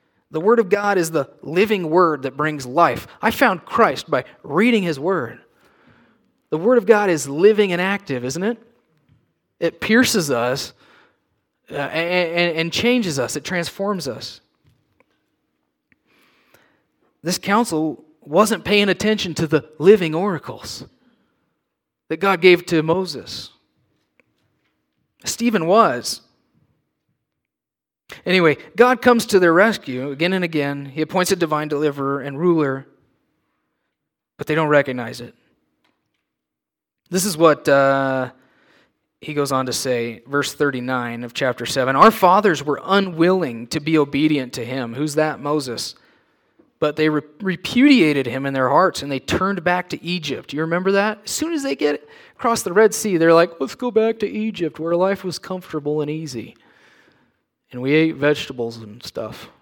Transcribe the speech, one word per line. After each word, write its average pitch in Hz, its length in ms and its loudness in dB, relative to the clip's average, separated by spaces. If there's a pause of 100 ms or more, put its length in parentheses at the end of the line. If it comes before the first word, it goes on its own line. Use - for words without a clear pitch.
(320)
The 156 80 -4
word 220 180 4
of 214 100 2
God 202 300 2
is 160 140 0
the 147 180 -2 (100)
living 180 480 0
word 156 340 2
that 131 140 -6
brings 151 300 -4
life. 131 400 0 (160)
I 220 80 2
found 214 340 0
Christ 160 460 0
by 135 140 0 (180)
reading 214 400 2
his 165 160 -4
word. 156 420 -6 (1120)
The 156 80 -2
word 233 200 4
of 208 60 -2
God 208 240 4
is 151 200 0
living 196 420 4
and 175 100 -2
active, 185 440 -4
isn't 131 180 -4
it? 226 160 -4 (1040)
It 170 200 -4
pierces 220 500 2
us, 123 440 -2 (960)
uh, 123 60 -10
and, 165 600 -4
and, 175 220 0
and 165 140 -4
changes 220 480 0
us. 120 160 -4
It 139 80 -8
transforms 185 640 -6
us. - 320 -12 (2750)
This 175 160 -4
council 165 640 -2 (160)
wasn't 202 440 2
paying 208 240 2
attention 196 460 -2
to 160 120 -2
the 147 320 0
living 180 360 6
oracles 165 720 -8 (1200)
that 160 100 -6
God 190 240 0
gave 180 240 6
to 160 160 0
Moses. 160 680 -6 (1700)
Stephen 220 420 -2
was. 170 540 2 (2000)
Anyway, 180 320 2 (200)
God 247 260 4
comes 247 240 4
to 196 140 4
their 175 120 4
rescue 147 580 0
again 160 220 -2
and 185 120 -2
again. 143 420 -4
He 135 140 -8
appoints 180 320 0
a 190 40 0
divine 156 300 0
deliverer 143 540 -2
and 139 180 -10
ruler, 147 480 0 (1500)
but - 100 -12
they 151 80 -2
don't 156 140 0
recognize 123 520 0
it. - 140 -18 (1800)
This 175 140 -2
is 190 120 -6
what, 156 320 4
uh, 135 640 2 (880)
he 151 140 -12
goes 143 160 -2
on 131 160 -2
to 127 60 -6
say, 117 540 -4
verse 139 280 -4
thirty-nine 123 720 -4
of 120 100 -14
chapter 123 320 -2
seven. 131 300 0
"Our 196 160 8
fathers 190 500 4
were 139 220 -4
unwilling 175 840 0
to 160 120 -4
be 156 180 0
obedient 143 540 0
to 123 120 -8
him." 120 300 -8
Who's 143 220 -4
that? 151 240 -2
Moses. 135 560 -6 (800)
"But 151 160 0
they 156 140 2
re-, 151 140 0 (180)
repudiated 185 840 2
him 131 200 -6
in 135 80 -4
their 131 140 2
hearts, 160 340 2
and 143 80 -8
they 135 80 -4
turned 185 460 -4
back 180 240 -2
to - 140 -10
Egypt." 160 500 -8
You 143 80 -6
remember 175 320 -2
that? 214 320 -2
As - 80 -12
soon 330 220 -4
as 277 100 -4
they 277 100 -4
get 294 340 -4 (280)
across 240 260 -2
the 180 100 -6
Red 214 220 4
Sea, 202 220 -2
they're 165 180 6
like, 170 240 4
"Let's 269 160 -6
go 247 160 -6
back 220 300 0
to 208 80 -4
Egypt 185 500 -6
where 165 160 -4
life 190 300 0
was 180 160 -8
comfortable 151 640 -6
and 147 80 -6
easy. 151 440 -10 (1200)
And 123 100 -12
we 135 120 0
ate 160 200 2
vegetables 135 640 -4
and 110 260 -18
stuff. - 480 -14 (100)